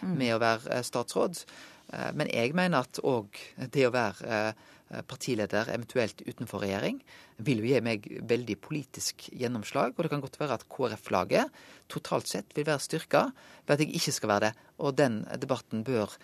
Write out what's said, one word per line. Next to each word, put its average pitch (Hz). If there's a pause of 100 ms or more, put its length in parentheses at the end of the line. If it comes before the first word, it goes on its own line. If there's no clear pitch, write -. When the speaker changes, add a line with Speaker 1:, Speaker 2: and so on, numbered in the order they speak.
Speaker 1:
Mm. 180
Speaker 2:
med 123
å 110
være, 113
eh, 123
statsråd. - (480)
Eh, -
men 147
jeg 120
mener 180
at - (100)
også 117 (440)
det 139
å 120
være, 113
eh, 107 (540)
partileder, 110
eventuelt 113
utenfor 113
regjering, 117 (380)
vil 113
jo 104 (100)
gi 123
meg 113 (220)
veldig 120
politisk -
gjennomslag, 123
og -
det 160
kan 143
godt 135
være 143
at -
K -
R 110
F-laget 104 (400)
totalt -
sett -
vil 147
være 151
styrket 170 (320)
ved 147
at 143
jeg 156
ikke 151
skal -
være 104
det, 107 (260)
og 139
den 123 (140)
debatten 123
bør 113 (160)